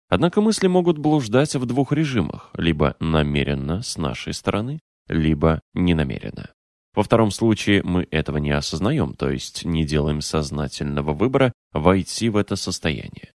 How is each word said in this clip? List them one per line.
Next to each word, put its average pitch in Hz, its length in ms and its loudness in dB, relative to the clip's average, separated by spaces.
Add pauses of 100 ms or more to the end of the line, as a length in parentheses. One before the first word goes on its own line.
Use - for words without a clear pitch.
(100)
Однако 175 300 2
мысли 208 280 2
могут 175 280 4
блуждать 147 580 2
в 127 120 -2
двух 127 260 0
режимах, 139 640 -2
либо 76 440 2
намеренно 73 840 0
с - 160 -8
нашей 76 340 -6
стороны, 110 480 -4 (260)
либо 78 540 2 (140)
ненамеренно. 80 760 -2 (440)
Во 104 80 0
втором 113 280 4
случае 104 520 2
мы 87 280 -2
этого 76 280 -2
не 73 120 -2
осознаем, 82 640 -2
то 69 140 -4
есть - 380 -6
не 80 180 0
делаем 76 380 0
сознательного 73 920 -4
выбора 123 400 2 (200)
войти 92 580 0
в 104 80 0
это 101 180 -2
состояние. - 800 -6